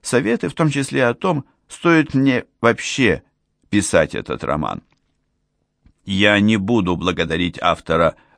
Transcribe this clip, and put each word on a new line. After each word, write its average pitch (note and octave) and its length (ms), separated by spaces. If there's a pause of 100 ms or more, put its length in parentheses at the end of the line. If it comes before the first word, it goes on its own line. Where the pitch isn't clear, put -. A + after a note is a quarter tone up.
советы F#3 480
в C#3+ 60
том D#3 160
числе C3+ 360
о A#2+ 80
том, E3 300 (240)
стоит D#3+ 460
мне C3 320 (140)
вообще A#2 640 (460)
писать F2+ 460
этот A#1+ 300
роман. B1 380 (1200)
Я G2+ 320
не G#2+ 200
буду F#2+ 380
благодарить E2 680
автора E2 540 (220)